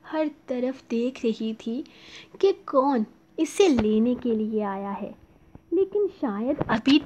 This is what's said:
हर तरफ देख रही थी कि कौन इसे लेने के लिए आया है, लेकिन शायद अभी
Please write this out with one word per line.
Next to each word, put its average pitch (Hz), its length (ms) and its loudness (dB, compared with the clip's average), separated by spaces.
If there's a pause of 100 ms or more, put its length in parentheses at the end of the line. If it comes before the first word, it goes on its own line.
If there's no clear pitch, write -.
हर 311 220 -2 (200)
तरफ 254 420 -4
देख 240 340 -2
रही 220 320 -2
थी 233 260 -6 (580)
कि 392 120 4 (140)
कौन 247 400 2 (320)
इसे 320 300 2
लेने 226 480 4
के 240 180 -2
लिए 214 300 -2
आया 196 260 -6
है, 196 200 -8 (640)
लेकिन 392 320 2 (100)
शायद 247 420 -2 (100)
अभी 254 380 4